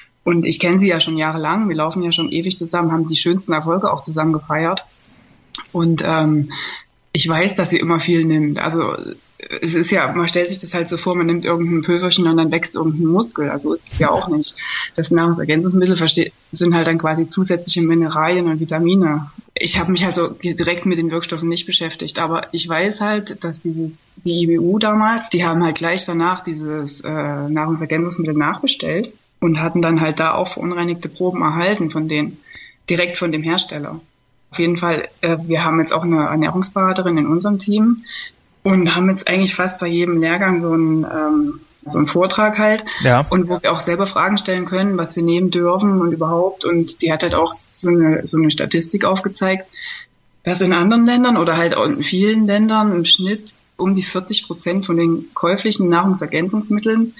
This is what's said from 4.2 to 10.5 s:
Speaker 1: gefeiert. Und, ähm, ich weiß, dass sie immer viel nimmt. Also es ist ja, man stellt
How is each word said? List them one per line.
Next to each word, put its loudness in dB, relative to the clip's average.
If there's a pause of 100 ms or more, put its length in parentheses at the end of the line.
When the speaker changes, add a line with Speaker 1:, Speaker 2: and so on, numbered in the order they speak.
Speaker 1:
gefeiert. -2 (840)
Und, 0
ähm, 2 (600)
ich 0
weiß, 0
dass 0
sie 2
immer 0
viel 2
nimmt. 2
Also -2 (680)
es -2
ist 0
ja, 2
man 0
stellt 0